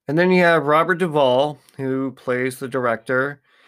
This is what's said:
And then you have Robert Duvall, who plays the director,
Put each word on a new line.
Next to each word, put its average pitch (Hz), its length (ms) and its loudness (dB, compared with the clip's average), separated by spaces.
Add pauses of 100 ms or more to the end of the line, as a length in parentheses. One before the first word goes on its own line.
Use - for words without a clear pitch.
And 147 100 -2
then 180 140 4
you 180 100 4
have 165 240 4
Robert 160 300 2
Duvall, 147 640 0 (180)
who 135 340 -4
plays 127 460 -6
the 135 100 -12
director, 127 760 -4 (260)